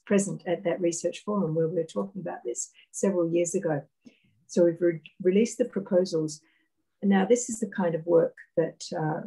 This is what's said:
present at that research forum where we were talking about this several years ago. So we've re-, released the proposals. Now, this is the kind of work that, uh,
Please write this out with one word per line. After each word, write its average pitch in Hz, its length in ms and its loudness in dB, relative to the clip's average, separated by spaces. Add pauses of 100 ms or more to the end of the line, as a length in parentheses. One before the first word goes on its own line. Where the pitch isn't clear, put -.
present 196 420 0
at 170 160 -2
that 170 160 -2
research 170 460 -2
forum 185 300 -2
where 160 120 2
we 175 80 -4
were 165 80 0
talking 196 380 -8
about 175 240 -10
this - 240 -8 (220)
several 180 380 0
years 170 240 0
ago. 160 280 -2 (640)
So - 180 2
we've 170 160 2
re-, 170 220 0 (200)
released 190 360 2
the 247 80 0
proposals. 180 760 -2 (640)
Now, 196 220 4
this 247 240 2
is 226 100 -8
the 220 80 -2
kind 175 280 -2
of 160 100 -8
work 170 300 4 (200)
that, - 280 -2 (140)
uh, 156 300 -4